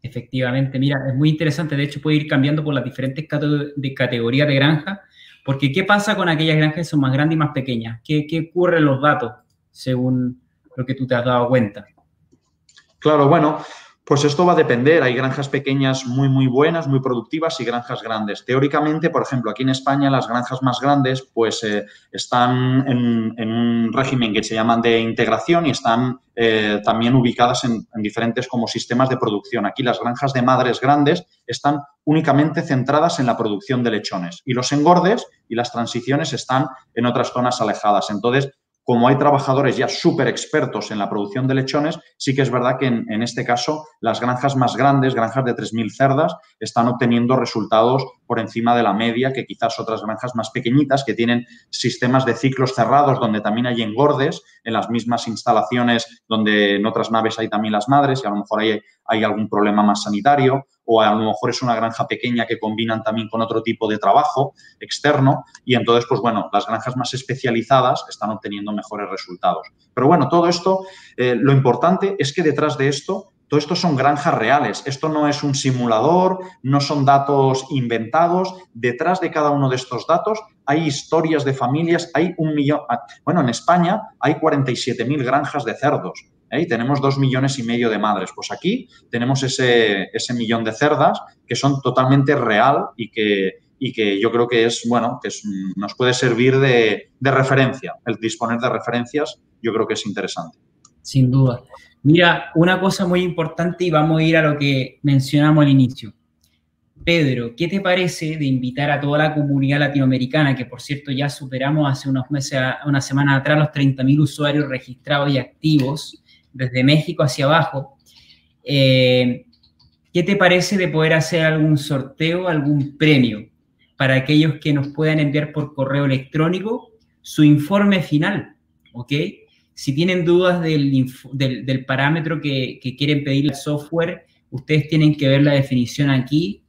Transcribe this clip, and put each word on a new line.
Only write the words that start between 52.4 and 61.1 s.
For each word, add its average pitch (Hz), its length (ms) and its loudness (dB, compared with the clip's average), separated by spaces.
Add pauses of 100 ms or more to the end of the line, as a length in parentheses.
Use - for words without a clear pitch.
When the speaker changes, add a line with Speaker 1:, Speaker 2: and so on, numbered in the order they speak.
Speaker 2:
cerrados 127 460 2
donde 107 180 -2
también 107 280 -2
hay 117 140 -2
engordes 139 600 0 (240)
en 117 80 -4
las 101 160 -2
mismas 117 400 -4
instalaciones 117 960 0
donde 104 480 2
en 101 100 0
otras 113 240 -2
naves 113 300 0
hay 110 80 -4
también 107 240 -4
las 104 160 -2
madres 135 340 2
y 110 60 -6
a 104 40 -4
lo 104 60 -4
mejor 107 240 -4
hay, 107 200 0 (240)
hay 110 180 0
algún 107 240 -2
problema 104 340 2
más 104 220 2
sanitario 131 640 2 (200)
o 113 160 4
a 107 120 4